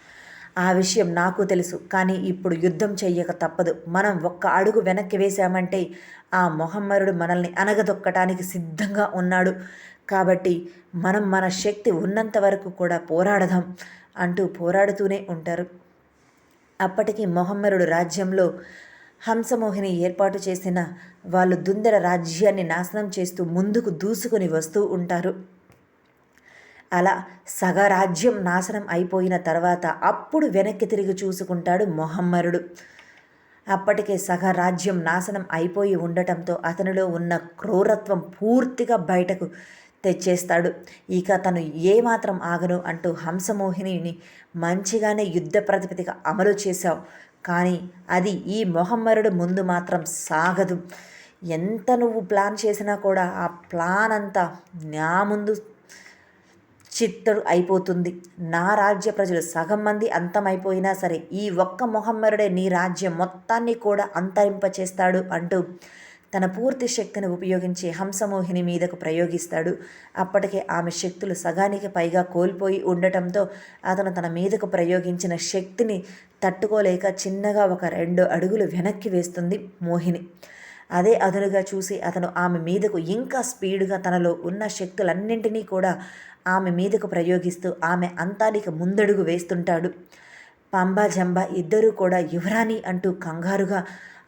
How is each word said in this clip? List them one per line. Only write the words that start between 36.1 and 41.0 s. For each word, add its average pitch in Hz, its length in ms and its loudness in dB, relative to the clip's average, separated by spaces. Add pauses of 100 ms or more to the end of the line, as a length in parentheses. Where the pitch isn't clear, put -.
అతనిలో 185 420 0
ఉన్న 170 300 0
క్రూరత్వం 202 800 0
పూర్తిగా 240 760 0
బయటకు 180 540 0 (540)
తెచ్చేస్తాడు. 175 680 2 (380)